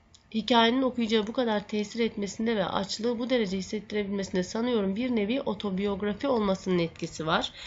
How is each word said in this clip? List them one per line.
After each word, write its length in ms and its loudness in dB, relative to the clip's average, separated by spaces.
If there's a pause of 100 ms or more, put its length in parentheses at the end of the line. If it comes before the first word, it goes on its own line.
(340)
hikayenin 480 4
okuyucuya 460 2
bu 60 -6
kadar 340 0
tesir 320 -4
etmesinde 560 -2
ve 100 2
açlığı 540 -2
bu 100 -4
derece 280 2
hissettirebilmesinde 840 -2
sanıyorum 520 0
bir 200 0
nevi 260 2
otobiyografi 840 -2
olmasının 520 2
etkisi 480 -4
var. 240 0 (160)